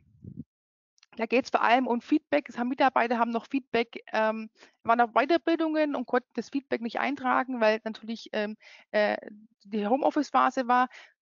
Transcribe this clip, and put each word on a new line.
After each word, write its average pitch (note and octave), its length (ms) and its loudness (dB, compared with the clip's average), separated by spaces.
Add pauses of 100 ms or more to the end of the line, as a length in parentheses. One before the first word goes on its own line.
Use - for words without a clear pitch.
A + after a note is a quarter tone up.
(1160)
Da A3+ 80 -2
geht's A#3+ 240 0
vor - 120 0
allem A#3+ 260 4
um A#3+ 120 0
Feedback. - 480 -2
Es - 100 -12
haben A#3+ 120 -2
Mitarbeiter B3+ 480 2
haben A#3 140 0
noch A3+ 160 -4
Feedback, - 560 -4 (100)
ähm, A3 360 -2 (340)
waren A#3 180 2
auf A3+ 100 2
Weiterbildungen D#4 840 2
und B3+ 100 -4
konnten - 300 -2
das - 140 -8
Feedback B3+ 320 -6
nicht A#3 180 -6
eintragen, B3+ 600 -2
weil A3 240 2
natürlich, A3 480 -10
ähm, G#3+ 240 -6 (360)
äh, G#3 260 2 (460)
die G#3 240 -4
Homeoffice-Phase C4 800 0
war. B3 200 2 (360)